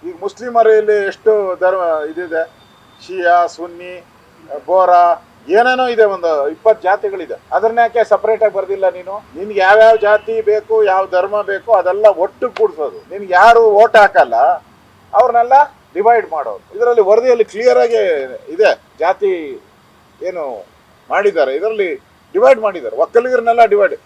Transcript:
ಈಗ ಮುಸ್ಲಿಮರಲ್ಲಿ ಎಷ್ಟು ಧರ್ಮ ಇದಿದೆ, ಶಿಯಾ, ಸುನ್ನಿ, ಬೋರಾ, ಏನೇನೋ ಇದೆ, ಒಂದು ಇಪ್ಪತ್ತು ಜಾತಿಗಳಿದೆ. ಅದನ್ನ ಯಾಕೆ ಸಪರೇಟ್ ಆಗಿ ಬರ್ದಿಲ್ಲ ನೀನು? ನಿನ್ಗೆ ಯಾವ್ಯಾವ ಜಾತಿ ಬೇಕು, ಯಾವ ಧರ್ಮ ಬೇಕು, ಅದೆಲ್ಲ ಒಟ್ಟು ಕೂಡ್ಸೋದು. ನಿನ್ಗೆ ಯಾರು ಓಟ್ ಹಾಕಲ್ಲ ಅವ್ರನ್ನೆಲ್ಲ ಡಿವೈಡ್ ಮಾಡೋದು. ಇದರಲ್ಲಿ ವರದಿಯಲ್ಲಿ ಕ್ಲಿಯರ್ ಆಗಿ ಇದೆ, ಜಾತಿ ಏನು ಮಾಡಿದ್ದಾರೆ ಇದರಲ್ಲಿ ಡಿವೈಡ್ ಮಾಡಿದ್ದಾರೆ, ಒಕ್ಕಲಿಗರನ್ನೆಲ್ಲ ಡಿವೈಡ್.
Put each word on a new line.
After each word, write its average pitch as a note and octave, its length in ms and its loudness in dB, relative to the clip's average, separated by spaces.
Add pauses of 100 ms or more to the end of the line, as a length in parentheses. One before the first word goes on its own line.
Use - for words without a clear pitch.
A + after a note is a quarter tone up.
ಈಗ F3+ 80 -12 (100)
ಮುಸ್ಲಿಮರಲ್ಲಿ A3 720 0 (160)
ಎಷ್ಟು A3 200 -2 (300)
ಧರ್ಮ F#3 200 0 (280)
ಇದಿದೆ, E3 320 -8 (600)
ಶಿಯಾ, F3 340 0 (160)
ಸುನ್ನಿ, F3 400 -16 (720)
ಬೋರಾ, F3+ 340 4 (540)
ಏನೇನೋ B3+ 280 0 (100)
ಇದೆ, A3 100 4 (100)
ಒಂದು E3+ 160 -4 (240)
ಇಪ್ಪತ್ತು G#3+ 320 0
ಜಾತಿಗಳಿದೆ. F#3+ 500 -4 (200)
ಅದನ್ನ A3+ 280 -2
ಯಾಕೆ A#3 180 -2 (100)
ಸಪರೇಟ್ G#3+ 340 -2
ಆಗಿ G3 120 -2
ಬರ್ದಿಲ್ಲ F#3+ 280 -4 (100)
ನೀನು? F3+ 180 -14 (220)
ನಿನ್ಗೆ G3 300 -6
ಯಾವ್ಯಾವ A3 280 6 (120)
ಜಾತಿ G#3+ 280 0 (160)
ಬೇಕು, G#3+ 240 -2 (180)
ಯಾವ F#3+ 100 0 (140)
ಧರ್ಮ G3 200 -2 (160)
ಬೇಕು, G3 180 -6 (100)
ಅದೆಲ್ಲ G#3 260 0 (180)
ಒಟ್ಟು - 240 -8 (100)
ಕೂಡ್ಸೋದು. D#3 400 -4 (140)
ನಿನ್ಗೆ G3 280 -8
ಯಾರು A#3 220 6 (200)
ಓಟ್ A3+ 200 4
ಹಾಕಲ್ಲ F#3 340 2 (760)
ಅವ್ರನ್ನೆಲ್ಲ A#3+ 420 2 (420)
ಡಿವೈಡ್ G#3 380 2
ಮಾಡೋದು. A#2 300 -10 (120)
ಇದರಲ್ಲಿ A#3 360 2
ವರದಿಯಲ್ಲಿ A#3 400 2
ಕ್ಲಿಯರ್ A#3+ 340 0
ಆಗಿ A3+ 160 0 (540)
ಇದೆ, F#3+ 160 2 (320)
ಜಾತಿ F#3+ 280 -2 (960)
ಏನು F3 160 -10 (680)
ಮಾಡಿದ್ದಾರೆ E3 500 -2
ಇದರಲ್ಲಿ G#3 300 -4 (440)
ಡಿವೈಡ್ B3 300 4
ಮಾಡಿದ್ದಾರೆ, C#3 380 -6
ಒಕ್ಕಲಿಗರನ್ನೆಲ್ಲ A#3 600 0 (100)
ಡಿವೈಡ್. G3+ 220 0 (120)